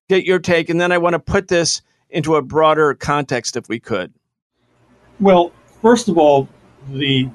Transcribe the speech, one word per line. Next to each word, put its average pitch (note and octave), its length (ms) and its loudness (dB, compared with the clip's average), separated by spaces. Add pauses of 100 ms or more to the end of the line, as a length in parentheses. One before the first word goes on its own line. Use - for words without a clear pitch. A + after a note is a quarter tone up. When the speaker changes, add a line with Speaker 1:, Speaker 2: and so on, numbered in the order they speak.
Speaker 1:
get F#3 160 0
your F#3 140 0
take, E3+ 320 -2
and E3+ 100 -2
then F3 120 0
I F3+ 60 0
want E3+ 160 0
to E3 40 -4
put G3 300 -4
this E3+ 340 -2 (280)
into D#3 260 -2
a D3 60 0
broader D3+ 520 2
context C#3+ 640 -6
if A#2 120 -10
we A2+ 120 -6
could. F#2 320 -8 (1080)
Speaker 2:
Well, F3+ 320 2 (320)
first A#3 260 2
of E3+ 80 -2
all, C#3+ 320 4 (400)
the C3+ 360 -2 (100)